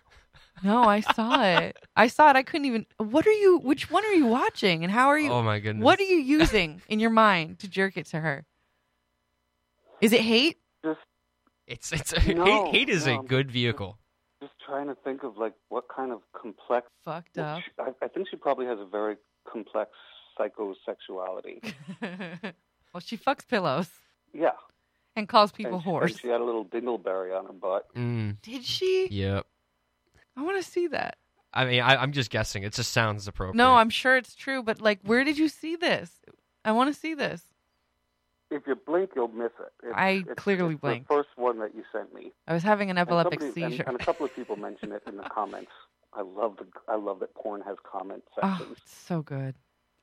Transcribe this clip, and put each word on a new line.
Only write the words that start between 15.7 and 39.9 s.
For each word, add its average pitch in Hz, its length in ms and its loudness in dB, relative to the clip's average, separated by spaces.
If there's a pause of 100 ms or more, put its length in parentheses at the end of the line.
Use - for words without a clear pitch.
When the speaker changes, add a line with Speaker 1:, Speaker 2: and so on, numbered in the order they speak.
Speaker 3:
kind 131 160 -8
of 107 100 -12 (180)
complex 120 480 -6 (180)
Speaker 1:
Fucked 170 320 -12
Speaker 3:
well, 156 200 -6
Speaker 1:
up. 180 60 -10
Speaker 3:
she, - 160 -16
I, 127 260 -8
I - 20 -8
think 190 220 -8
she 180 60 -14
probably 131 320 -4
has 117 120 -6
a 101 60 -14
very 104 320 -6 (340)
complex 107 400 -8 (480)
psychosexuality. 98 1300 -10 (280)
Speaker 1:
<laughs> 180 520 -12 (400)
Well, 175 120 -12
she 226 120 -10
fucks - 300 -2
pillows. 170 420 0 (440)
Speaker 3:
Yeah. 156 180 2 (640)
Speaker 1:
And 214 140 -6
calls 208 220 6
people - 240 -6
Speaker 3:
And 175 80 -6
she, 185 60 -6
Speaker 1:
whores. 160 140 0
Speaker 3:
and 165 160 0
she 123 100 -10
had 117 120 2
a - 20 -2
little 113 220 -2
dingleberry 95 720 -4
on 95 80 -6
her 95 80 -18
butt. 95 320 -4 (100)
Speaker 2:
Mm. 117 460 -4
Speaker 1:
Did 240 220 -12
she? 370 480 -2
Speaker 2:
Yep. 196 340 -2 (880)
Speaker 1:
I 254 60 -10
wanna 370 220 -4
see 349 240 -2
that. - 300 -6 (360)
Speaker 2:
I 131 120 0
mean, 123 160 2
I, 127 160 6
I'm 131 160 0
just 135 180 -2
guessing. 107 320 -4
It 107 100 -6
just - 200 -4
sounds 104 340 0
appropriate. 95 300 -6
Speaker 1:
No, 254 180 8
I'm 226 160 6
sure 262 260 2
it's - 160 -6
true, 269 300 -6
but, 214 180 -4
like, 208 220 2
where 233 220 2
did 294 120 0
you 311 100 2
see 320 280 -6
this? 233 340 -2 (560)
I 214 60 0
wanna 262 220 2
see 311 200 -8
this. 170 300 -6 (1080)
Speaker 3:
If 143 160 -8
you 135 100 -2
blink, 175 400 -2
you'll 120 120 -2
miss 113 320 -6
it. - 140 -16 (100)
It's, 117 120 -10